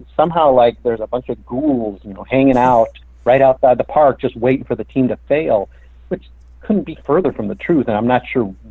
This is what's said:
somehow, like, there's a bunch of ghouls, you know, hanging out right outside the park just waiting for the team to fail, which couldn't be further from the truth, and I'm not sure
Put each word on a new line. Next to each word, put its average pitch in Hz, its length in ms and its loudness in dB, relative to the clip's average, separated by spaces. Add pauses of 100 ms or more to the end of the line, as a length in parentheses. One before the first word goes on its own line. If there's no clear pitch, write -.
(160)
somehow, 160 360 2
like, 120 320 2
there's 113 160 -4
a 110 80 -10
bunch 127 220 -8
of 120 140 -10
ghouls, 123 600 -4
you 101 100 -16
know, 98 100 -16
hanging 131 340 2
out 123 320 4 (360)
right 131 160 4
outside 131 380 4
the 127 40 -2
park 143 380 0
just 127 140 -4
waiting 127 280 -2
for 120 120 -6
the 107 80 -10
team 131 240 -2
to - 100 -4 (100)
fail, 135 420 -2 (400)
which - 200 -8 (320)
couldn't 196 220 -2
be 156 200 -12
further 147 280 0
from 107 160 -8
the 101 80 -6
truth, 143 320 -2
and 107 100 -2
I'm 113 100 -2
not 123 200 0
sure 120 180 -2 (260)